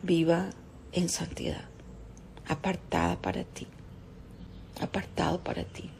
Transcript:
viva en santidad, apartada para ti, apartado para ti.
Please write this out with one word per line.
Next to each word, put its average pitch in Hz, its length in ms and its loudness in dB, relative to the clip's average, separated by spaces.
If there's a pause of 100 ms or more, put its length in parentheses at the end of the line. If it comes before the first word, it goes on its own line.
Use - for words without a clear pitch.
viva 170 480 6 (420)
en 180 180 4
santidad, - 560 -2 (800)
apartada 151 720 2
para - 220 2
ti, - 240 -8 (1120)
apartado - 640 2
para - 200 -2
ti. - 260 -8 (100)